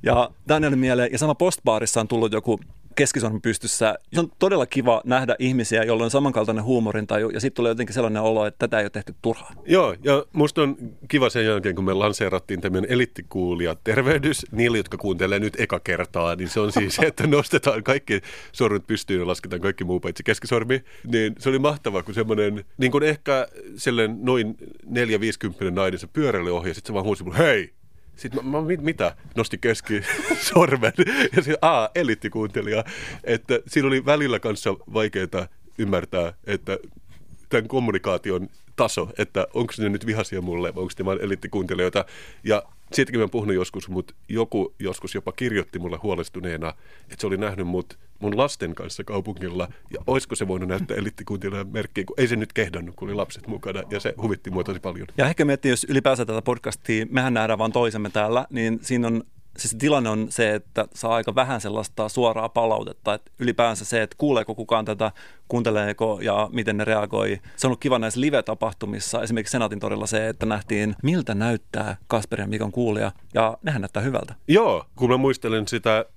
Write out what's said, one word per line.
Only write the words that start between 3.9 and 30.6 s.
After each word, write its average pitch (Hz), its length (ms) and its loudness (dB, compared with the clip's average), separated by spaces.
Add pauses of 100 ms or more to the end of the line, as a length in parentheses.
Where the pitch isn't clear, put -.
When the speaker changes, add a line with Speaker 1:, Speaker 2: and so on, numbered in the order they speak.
Speaker 1:
Se 170 80 2
on 170 180 0
todella 185 280 4
kiva 120 380 4
nähdä 123 340 2
ihmisiä, 120 460 2
joilla 113 200 2
on 117 60 0
samankaltainen 113 540 2
huumorintaju, 110 680 0
ja 110 100 -4
sit 127 140 -2
tulee 120 160 2
jotenkin 113 240 -2
sellainen 110 280 0
olo, 110 240 4
että 104 120 -6
tätä 113 200 0
ei 107 60 2
ole 101 60 -4
tehty 101 320 -10
turhaan. - 340 -4 (100)
Speaker 2:
Joo, 156 280 6 (100)
ja 139 280 4
musta 151 300 2
on 139 140 0 (320)
kiva 131 220 4
sen 117 140 2
jälkeen, 101 300 2
kun 95 100 -2
me 95 80 2
lanseerattiin 98 680 0
tämmönen 95 300 0
elittikuulija 87 920 0
tervehdys 139 680 2
niille, 117 260 2
jotka 101 200 -2
kuuntelee 95 420 0
nyt 107 220 -2
eka 98 200 0
kertaa, 85 560 0
niin 90 120 -6
se 110 120 0
on 104 120 2
siis, 98 300 0
<laughs> 160 40 6
että 151 200 0
nostetaan 143 560 2
kaikki 117 380 0 (320)
sormet 104 340 0
pystyyn 101 340 -2
ja 87 60 -2
lasketaan 90 360 -4
kaikki 95 220 -2
muu 90 160 0
paitsi 87 220 -6
keskisormi. 117 640 0 (220)
Niin 113 320 0
se - 100 -2
oli 135 100 2
mahtavaa, 135 440 0
kun 101 120 -10
semmonen, 104 500 0 (140)
niin 127 140 2
kun 143 100 4
ehkä 143 460 0 (280)
sellainen 113 460 0
noin 120 340 0 (300)
neljä 117 340 2
viisikymppinen 98 540 -2
nainen 92 260 0
se 90 60 -12
pyöräili 101 440 0
ohi, 87 180 -2
ja 82 60 -4
sit - 120 -14
se 113 60 -8
vaan 98 120 0
huusi 101 200 0
mulle, 87 140 -4
"Hei!" 123 340 0 (440)
Sit 120 180 -12
mä, 127 80 -4
mä, 143 200 -4
mit-, 160 200 -4
mitä? 151 340 -2 (200)
Nosti - 220 -2
keski 110 440 -2 (200)
<laughs> - 300 -2
sormen. 147 400 4 (440)